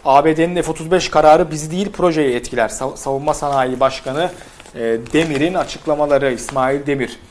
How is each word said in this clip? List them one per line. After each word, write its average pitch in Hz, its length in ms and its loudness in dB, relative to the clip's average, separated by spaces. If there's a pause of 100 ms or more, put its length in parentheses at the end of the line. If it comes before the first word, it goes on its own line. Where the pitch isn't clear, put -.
"A 139 200 6
B 156 120 2
D'nin 175 240 0
F 160 100 -2
otuz 160 200 -8
beş 180 180 2
kararı 156 420 6
bizi 156 200 -8
değil 196 200 -4
projeyi 156 440 0
etkiler." 120 340 -2
Sa-, - 280 -8
Savunma 143 360 -2
Sanayi 135 460 -2
Başkanı, 135 520 -2 (440)
e, - 40 -10 (340)
Demir'in 156 400 0
açıklamaları, 147 800 0
İsmail 135 520 -2
Demir. 135 340 -4 (120)